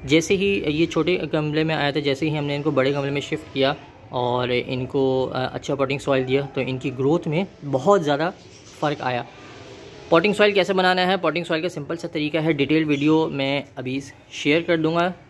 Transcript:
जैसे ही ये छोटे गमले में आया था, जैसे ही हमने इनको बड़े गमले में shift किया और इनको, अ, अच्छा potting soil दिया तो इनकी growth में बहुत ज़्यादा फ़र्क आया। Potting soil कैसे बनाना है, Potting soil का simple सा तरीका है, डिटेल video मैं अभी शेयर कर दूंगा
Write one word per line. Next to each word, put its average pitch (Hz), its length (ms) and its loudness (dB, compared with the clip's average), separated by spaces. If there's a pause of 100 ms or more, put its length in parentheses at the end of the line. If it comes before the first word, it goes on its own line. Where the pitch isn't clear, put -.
जैसे 160 300 4
ही 196 260 2
ये 156 240 2
छोटे 165 320 0
गमले 151 460 -2
में 160 120 0
आया 143 160 0
था, 143 80 -2
जैसे 143 300 0
ही 151 60 -2
हमने 143 200 -2
इनको 143 160 0
बड़े 131 200 2
गमले 139 200 -2
में 143 100 -2
shift - 320 -8
किया 135 220 2 (360)
और 123 400 0
इनको, 131 760 0
अ, - 140 -6
अच्छा 131 360 -4
potting 135 240 -2
soil 131 260 0
दिया 131 160 2
तो 139 200 -6
इनकी 127 300 -4
growth 139 360 0
में 165 200 -2 (160)
बहुत 165 380 2
ज़्यादा 147 320 0 (480)
फ़र्क 147 200 -2
आया। 123 240 -4 (840)
Potting 170 220 4
soil 208 200 6
कैसे 196 200 2
बनाना 185 280 4
है, 185 160 2
Potting 170 280 0
soil 160 160 0
का 175 60 -2
simple 160 280 -6
सा 165 120 -10
तरीका 151 320 -2
है, 160 140 2
डिटेल 160 320 2
video 151 440 2
मैं 139 340 -2 (140)
अभी 131 240 -6 (320)
शेयर 151 280 2
कर 170 160 2
दूंगा 170 360 0 (160)